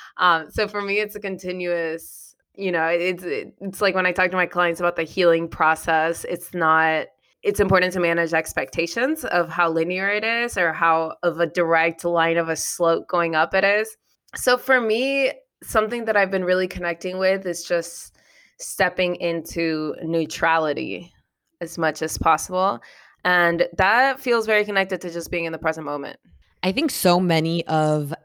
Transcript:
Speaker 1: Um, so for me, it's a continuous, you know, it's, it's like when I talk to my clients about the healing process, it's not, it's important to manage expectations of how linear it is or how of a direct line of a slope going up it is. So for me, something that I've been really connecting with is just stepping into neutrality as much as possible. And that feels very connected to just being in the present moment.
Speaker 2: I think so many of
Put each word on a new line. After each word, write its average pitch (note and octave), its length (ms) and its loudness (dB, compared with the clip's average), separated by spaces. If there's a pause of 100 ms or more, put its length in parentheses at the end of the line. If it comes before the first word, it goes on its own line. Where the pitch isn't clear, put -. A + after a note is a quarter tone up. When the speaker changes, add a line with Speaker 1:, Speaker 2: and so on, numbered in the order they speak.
(160)
Speaker 1:
Um, E3 340 2
so G#3+ 180 0
for G#3 140 -6
me, G3+ 180 -2
it's G3+ 160 -4
a G3+ 40 -12
continuous, F3 1160 -6 (180)
you F#3+ 160 -4
know, D#3+ 160 2
it's, F3 380 0
it's F3 560 -8
like G3 140 2
when F#3 120 2
I F3+ 60 2
talk F3+ 180 0
to F#3 60 -4
my F3+ 100 2
clients F3 340 0
about F3 160 0
the E3 60 -2
healing E3 460 2
process, E3 760 0
it's - 300 -8
not, D#3+ 520 2 (360)
it's G3 160 0
important F#3 360 4
to F#3 60 -2
manage E3+ 340 2
expectations E3+ 920 -2
of F3 240 0
how E3+ 220 0
linear F3+ 400 -2
it G#3+ 140 -2
is A#3 340 -2
or E3+ 140 2
how D#3+ 500 2
of E3 180 0
a E3+ 60 2
direct E3 580 2
line E3 320 2
of E3 120 0
a D#3+ 80 -2
slope - 520 0
going E3+ 260 0
up D#3+ 200 2
it F#3+ 100 2
is. G#3+ 320 0 (400)
So B3 220 2
for B3+ 220 2
me, B3+ 520 0 (300)
something A3+ 420 -2
that A3 120 0
I've G3 140 2
been F#3+ 140 0
really F#3 240 2
connecting F3+ 500 -6
with F#3+ 280 0
is F3 180 -6
just - 520 -4 (420)
stepping F3+ 580 -2
into E3 840 -4
neutrality D#3 1080 -2 (480)
as E3 180 -10
much D#3 240 -2
as D#3 160 -4
possible. F3+ 640 0 (440)
And F3 520 4
that B3 440 4
feels A#3 260 0
very G#3+ 180 2
connected G3 380 -2
to F3+ 80 -8
just E3+ 200 -8
being E3+ 140 -4
in E3 80 -6
the E3 60 -6
present D#3+ 280 -4
moment. C#3+ 320 -8 (440)
Speaker 2:
I F#3 100 2
think C#4 180 -2
so F3+ 280 4
many E3 480 2
of D3+ 460 0 (120)